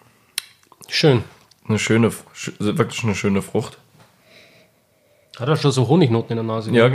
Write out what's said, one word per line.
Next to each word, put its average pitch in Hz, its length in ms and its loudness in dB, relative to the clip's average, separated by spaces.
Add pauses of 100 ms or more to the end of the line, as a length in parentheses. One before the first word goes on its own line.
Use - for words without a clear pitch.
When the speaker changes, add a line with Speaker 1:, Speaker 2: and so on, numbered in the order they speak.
(880)
Speaker 1:
Schön. 131 360 2 (440)
Speaker 2:
Eine 107 120 0
schöne, 113 300 2 (260)
sch-, - 240 -12
wirklich 104 440 -4
eine 107 120 -4
schöne 98 260 -2
Frucht. - 360 -6 (1600)
Speaker 1:
Hat 120 80 -8
er 156 80 2
schon 143 160 2
so 131 160 0
Honignoten 120 500 2
in 113 80 -4
der 113 100 -4
Nase, 110 160 -6
Speaker 2:
Ja, 117 120 6
Speaker 1:
gell? 127 120 6